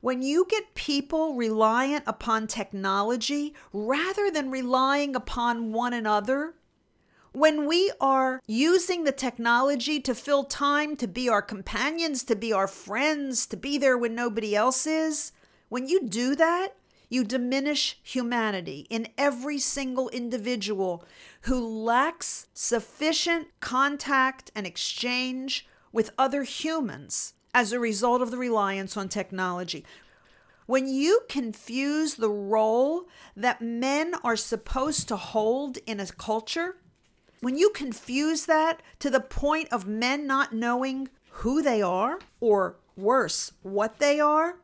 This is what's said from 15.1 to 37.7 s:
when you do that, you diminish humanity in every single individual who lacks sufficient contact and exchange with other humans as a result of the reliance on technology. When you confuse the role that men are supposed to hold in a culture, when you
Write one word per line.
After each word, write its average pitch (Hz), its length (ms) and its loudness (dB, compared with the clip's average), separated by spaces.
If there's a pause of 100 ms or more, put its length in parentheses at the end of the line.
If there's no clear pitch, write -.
when 247 180 -4
you 359 180 4
do 247 300 0
that, 349 400 2 (320)
you 247 160 0
diminish 262 760 -2
humanity 214 880 -2
in 226 260 -4
every 277 420 0
single 254 520 -2
individual 208 960 -2 (360)
who 247 240 0
lacks 233 840 0
sufficient 311 960 0 (120)
contact 269 920 0
and 202 120 -6
exchange 254 1000 -4 (240)
with 220 280 0
other 269 240 2
humans - 880 -4 (220)
as 233 180 4
a 247 80 0
result 240 400 2
of 247 100 -2
the 247 60 -6
reliance 202 580 0
on 196 140 -4
technology. 180 760 -4 (800)
When 262 200 2
you 294 440 4
confuse 277 840 -2
the 220 140 0
role 220 800 2 (260)
that 233 280 0
men 269 600 0
are 233 140 2
supposed - 720 -2
to 220 80 -2
hold 233 720 -2
in 220 120 -6
a 196 80 -6
culture, 226 720 -4 (640)
when 254 180 -2
you 403 120 0